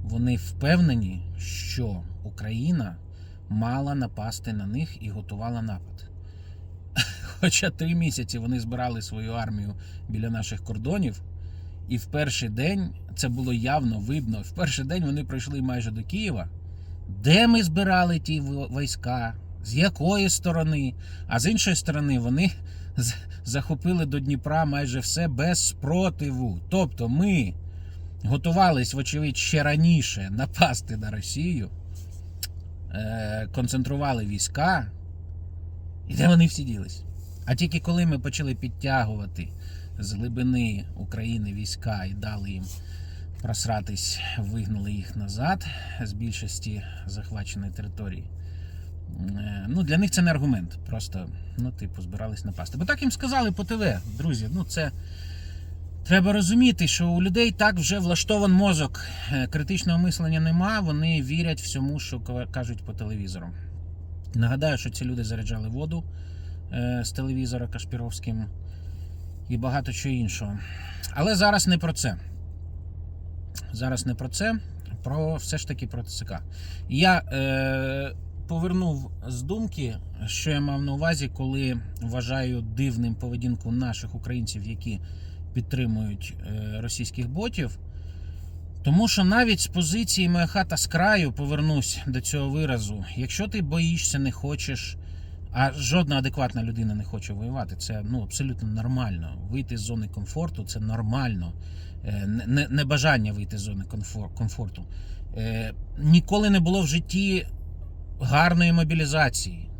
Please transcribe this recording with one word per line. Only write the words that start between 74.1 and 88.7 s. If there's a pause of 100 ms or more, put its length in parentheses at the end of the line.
про
це, (480)
про,
все
ж
таки
про
Т
С
К. (480)
Я,
е, (360)
повернув (160)
з
думки, (300)
що
я
мав
на
увазі,
коли (240)
вважаю
дивним
поведінку
наших
українців,
які (540)
підтримують, (140)
е,
російських
ботів. (1040)